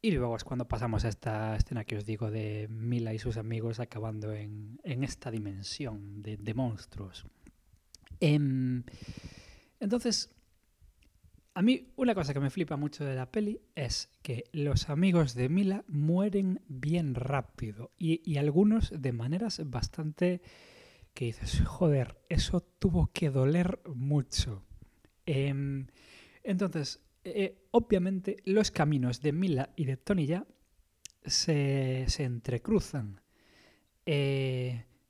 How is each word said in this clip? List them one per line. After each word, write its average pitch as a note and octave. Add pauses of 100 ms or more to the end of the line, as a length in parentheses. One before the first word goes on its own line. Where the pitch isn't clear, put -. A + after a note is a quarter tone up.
Y A3
luego B2
es -
cuando B2
pasamos A2+
a A#2
esta A2
escena A2+
que A2
os G#2
digo A2
de G#2+
Mila A2+
y A2
sus A2+
amigos A2+
acabando A2
en, G#2+
en C3
esta -
dimensión G#2
de, G#2+
de G#2
monstruos. G#2+ (960)
Em, C3 (1000)
entonces, A#3 (1200)
a F3
mí A#3+
una B3
cosa D3
que C#3
me C#3
flipa D3+
mucho D3
de C3+
la B2+
peli G#3+ (160)
es - (120)
que B2
los C#3+
amigos D#3+
de B2+
Mila F#3+
mueren F#3
bien D3
rápido A#2+
y, E3
y D3
algunos G3
de C3+
maneras D3+
bastante D#3 (720)
que B2+
dices, -
"Joder, C#3+ (120)
eso F3
tuvo E3+
que D#3+
doler D3+ (120)
mucho". B2+ (640)
Em, C#3 (560)
entonces, F3+ (220)
eh, G3
obviamente G3
los G3+
caminos C#3
de D3
Mila D#3
y D3+
de C3
Tony F3
Jaa F3 (800)
se, C3+
se -
entrecruzan. A#2+ (840)
Eh, C3+ (240)